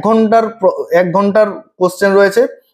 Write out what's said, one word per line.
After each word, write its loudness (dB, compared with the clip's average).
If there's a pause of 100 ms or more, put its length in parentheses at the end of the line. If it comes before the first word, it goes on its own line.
ঘন্টার 2 (140)
প্র-, 0 (140)
এক 2
ঘন্টার 0 (300)
কোশ্চেন -2
রয়েছে, 2 (320)